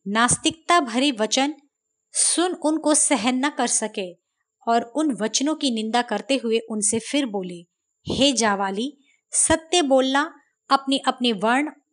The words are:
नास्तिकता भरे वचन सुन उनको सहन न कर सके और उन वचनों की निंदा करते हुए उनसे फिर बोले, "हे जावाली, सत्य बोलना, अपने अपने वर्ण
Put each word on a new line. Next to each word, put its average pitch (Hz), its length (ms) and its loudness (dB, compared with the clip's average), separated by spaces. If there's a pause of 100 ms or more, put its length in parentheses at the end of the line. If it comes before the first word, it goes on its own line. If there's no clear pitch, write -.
नास्तिकता 233 720 2
भरे 262 320 0
वचन 254 440 0 (560)
सुन 349 420 0
उनको 311 400 0
सहन 254 520 0
न 294 40 2
कर 269 180 -2
सके 208 460 -4 (540)
और 233 140 2
उन 269 400 -2
वचनों 262 340 -2
की 294 160 -2
निंदा 220 300 -2
करते 226 340 -2
हुए 226 240 0
उनसे 220 400 -2
फिर 277 260 -2
बोले, 185 400 -8 (480)
"हे 277 200 4
जावाली, 202 640 -2 (340)
सत्य 320 500 2
बोलना, 269 580 2 (300)
अपने 269 280 2
अपने 247 360 0
वर्ण 240 380 0 (220)